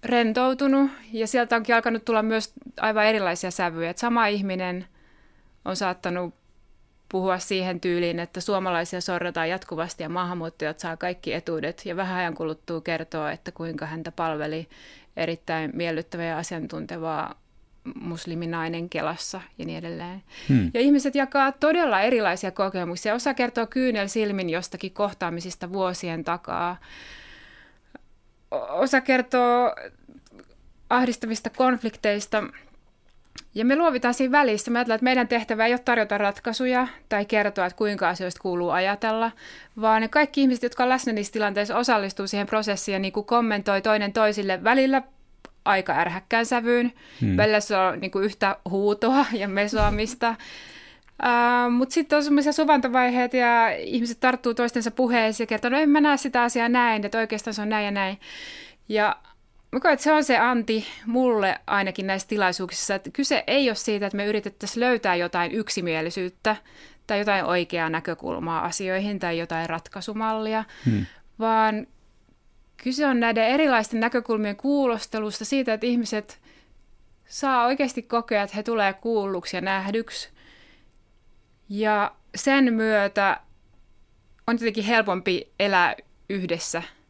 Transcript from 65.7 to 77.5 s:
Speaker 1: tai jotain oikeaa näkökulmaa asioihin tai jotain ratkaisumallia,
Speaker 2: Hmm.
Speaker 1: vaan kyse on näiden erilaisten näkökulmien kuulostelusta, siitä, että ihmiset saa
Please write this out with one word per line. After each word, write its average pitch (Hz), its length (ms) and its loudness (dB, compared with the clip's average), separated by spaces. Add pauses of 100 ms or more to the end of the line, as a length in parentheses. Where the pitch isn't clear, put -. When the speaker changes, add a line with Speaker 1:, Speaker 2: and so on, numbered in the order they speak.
Speaker 1:
tai 208 120 -2
jotain 202 260 0
oikeaa 170 460 0
näkökulmaa 165 720 -4
asioihin 190 540 -4
tai 170 200 -2
jotain 165 300 -4
ratkaisumallia, 220 960 -4 (260)
Speaker 2:
Hmm. 101 160 0 (320)
Speaker 1:
vaan 220 480 2 (960)
kyse 262 240 0
on 254 140 4
näiden 226 260 2
erilaisten 247 540 2
näkökulmien 220 560 0
kuulostelusta, 226 880 -2
siitä, 247 300 0
että 220 120 -4
ihmiset 226 520 -2 (880)
saa 262 400 2